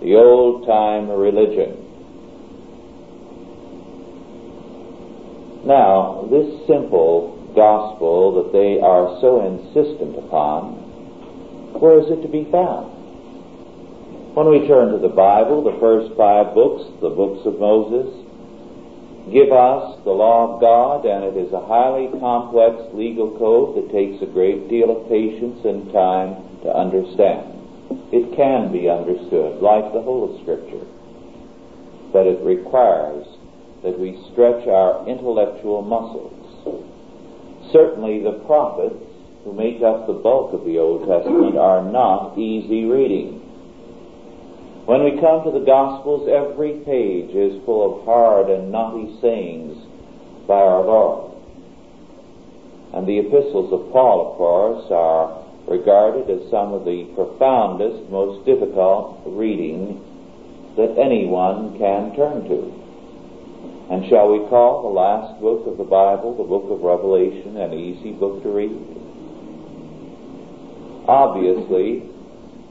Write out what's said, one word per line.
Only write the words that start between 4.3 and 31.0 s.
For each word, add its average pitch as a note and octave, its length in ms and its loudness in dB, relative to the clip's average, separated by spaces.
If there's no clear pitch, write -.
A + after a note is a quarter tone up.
Now, G2 680 4
this D3 360 0
simple E2+ 640 2
gospel F#2+ 880 2
that - 80 -10
they G2+ 300 2
are F2+ 400 2
so B2+ 240 4
insistent - 720 -4
upon, D2+ 560 -4
where D#3 200 8
is D3 100 2
it D#3+ 140 -4
to D3+ 40 -8
be D3+ 240 -6
found? F3 380 -2
When D#3 160 2
we D3 180 6
turn B2 240 6
to G#2 60 0
the F#2+ 160 0
Bible, A2 480 4
the - 180 -2
first A2 380 2
five G#2 380 4
books, - 280 4
the E2 140 -2
books G2 320 -4
of G2 140 -4
Moses, A2 500 0
give C3 220 6
us B2+ 500 2
the G2+ 80 -2
law A2+ 440 2
of A#2 40 -12
God, A#2+ 460 4
and G2 180 -2
it F#2+ 140 -6
is F2+ 160 -6
a F2+ 100 -6
highly B2+ 460 0
complex A#2 560 2
legal A2+ 460 -6
code A#2 400 2
that - 160 -4
takes G2 280 -2
a F#2+ 40 -6
great G2 420 -2
deal A2+ 220 0
of A2+ 180 -6
patience A2+ 560 -4
and G2 300 -6
time F#2+ 720 -2
to - 120 -4
understand. F#2 800 -2
It A#2 240 -2
can C3 380 0
be F2 160 -2
understood, E2+ 720 -4
like G#2+ 320 2
the A2+ 80 -4
whole B2 240 -4
of - 160 -12
Scripture, - 440 -10